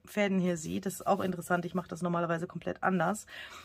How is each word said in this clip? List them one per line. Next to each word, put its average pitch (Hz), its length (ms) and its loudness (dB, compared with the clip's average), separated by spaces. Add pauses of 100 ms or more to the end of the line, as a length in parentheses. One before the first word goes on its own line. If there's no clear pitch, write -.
Fäden 202 340 2
hier 180 180 4
sieht. 170 280 -4
Das 185 100 -2
ist - 120 -6
auch 190 140 4
interessant. 180 440 0
Ich 180 100 -6
mache 180 140 -2
das 165 140 -6
normalerweise 170 440 2
komplett - 360 -6
anders. 185 440 2 (380)